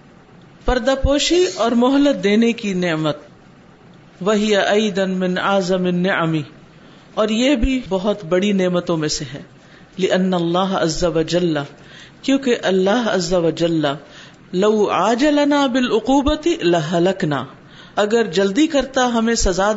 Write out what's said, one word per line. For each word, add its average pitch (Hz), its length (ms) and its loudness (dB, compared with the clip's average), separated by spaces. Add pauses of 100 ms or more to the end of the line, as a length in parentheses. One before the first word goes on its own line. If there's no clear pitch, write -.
(640)
پردہ 254 380 0
پوشی 294 400 2 (120)
اور 233 220 0
مہلت 269 460 2
دینے 220 300 2
کی 202 220 -6
نعمت، 156 420 -2 (1040)
وہی 208 340 0
ایضا 196 500 0 (120)
من 180 260 -2
اعظم 185 420 0
النعم، 175 500 0 (800)
اور 214 220 0
یہ 262 220 2
بھی 262 220 0 (100)
بہت 190 360 -2
بڑی 185 300 0
نعمتوں 175 420 0
میں 151 120 -2
سے 147 240 -6
ہے۔ 143 80 -14 (580)
لأن 185 340 0
اللہ 180 440 0
عز 160 260 -2 (120)
وجل، 165 420 0 (640)
کیونکہ 269 440 0
اللہ 190 440 0
عز 180 240 -2 (120)
وجل، 160 400 0 (680)
لو 208 420 2
عاجلنا 285 720 2
بالعقوبۃ 262 800 0 (180)
لہلکنا، 170 800 0 (540)
اگر 208 360 0
جلدی 196 340 2
کرتا 262 460 0
ہمیں 233 260 0
سزا 196 380 2